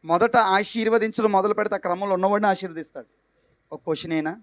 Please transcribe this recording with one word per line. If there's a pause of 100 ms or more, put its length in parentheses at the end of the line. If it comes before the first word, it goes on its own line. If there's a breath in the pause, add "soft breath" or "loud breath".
మొదట
ఆశీర్వదించడం
మొదలు
పెడితే
ఆ
క్రమంలో
ఉన్నవాడిని
ఆశీర్వదిస్తాడు. (680)
ఒక
క్వశ్చన్
అయినా